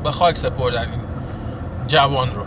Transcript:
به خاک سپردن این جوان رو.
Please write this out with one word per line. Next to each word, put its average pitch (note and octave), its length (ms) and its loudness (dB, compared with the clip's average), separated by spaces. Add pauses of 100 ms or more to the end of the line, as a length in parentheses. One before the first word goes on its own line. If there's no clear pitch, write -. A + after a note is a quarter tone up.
به D3+ 80 0
خاک E3+ 260 4
سپردن B2 440 0
این A2+ 200 -6 (840)
جوان C#3 480 4
رو. G#2 120 -4